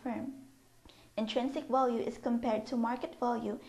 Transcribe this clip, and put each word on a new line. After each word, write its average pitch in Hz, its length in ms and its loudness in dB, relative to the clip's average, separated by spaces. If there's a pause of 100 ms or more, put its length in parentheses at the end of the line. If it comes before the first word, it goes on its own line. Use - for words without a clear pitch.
firm. 240 300 -4 (800)
Intrinsic 254 540 0
value 247 320 4
is 240 160 -2
compared 233 500 2
to - 80 -2
market 240 460 0
value 226 360 0 (120)